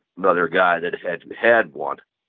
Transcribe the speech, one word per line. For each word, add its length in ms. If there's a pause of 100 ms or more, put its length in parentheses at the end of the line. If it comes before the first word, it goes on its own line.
(180)
another 280
guy 340
that 200
had 220 (180)
had 320
one. 240 (320)